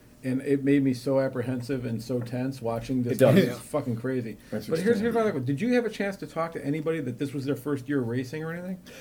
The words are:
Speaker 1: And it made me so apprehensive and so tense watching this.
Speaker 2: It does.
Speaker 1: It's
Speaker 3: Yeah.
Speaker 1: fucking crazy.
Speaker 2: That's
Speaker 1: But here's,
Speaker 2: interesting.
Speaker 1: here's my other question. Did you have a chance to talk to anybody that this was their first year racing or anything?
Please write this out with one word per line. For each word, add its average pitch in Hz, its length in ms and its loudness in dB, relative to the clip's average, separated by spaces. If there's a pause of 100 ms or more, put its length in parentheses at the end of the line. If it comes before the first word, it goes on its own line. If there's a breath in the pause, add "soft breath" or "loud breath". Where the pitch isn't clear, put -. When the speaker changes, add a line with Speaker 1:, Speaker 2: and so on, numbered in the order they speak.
(240 soft breath)
Speaker 1:
And 131 180 0
it 139 220 2
made 139 200 4
me 135 100 4
so 135 260 0
apprehensive 127 680 -2
and 113 160 -4
so 127 180 -2
tense 127 420 -4
watching 117 420 -2
this. 123 100 0
Speaker 2:
It 110 60 0
does. 131 180 10
Speaker 1:
It's 190 100 8
Speaker 3:
Yeah. - 80 -2
Speaker 1:
fucking 135 420 -2
crazy. 123 400 -4 (140 loud breath)
Speaker 2:
That's 107 160 -4
Speaker 1:
But 160 120 0
here's, 220 180 4
Speaker 2:
interesting. 202 60 0
Speaker 1:
here's 233 120 0
my 226 60 2
other 214 100 2
question. 131 140 -2
Did 143 160 0
you 247 120 2
have 240 120 4
a 214 40 -2
chance 202 280 -4
to - 100 -10
talk 165 260 -4
to 160 120 -8
anybody 160 360 0
that 123 180 -4
this 139 140 -4
was 135 120 -4
their 143 100 0
first 143 320 -4
year 143 140 2
racing 127 420 -4
or 160 80 -6
anything? 180 260 -8 (240 loud breath)